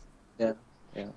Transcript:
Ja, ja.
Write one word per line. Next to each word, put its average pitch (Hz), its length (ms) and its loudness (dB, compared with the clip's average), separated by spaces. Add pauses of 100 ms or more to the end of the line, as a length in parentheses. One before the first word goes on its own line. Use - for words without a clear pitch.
(380)
Ja, 113 160 6 (420)
ja. 101 100 -4 (120)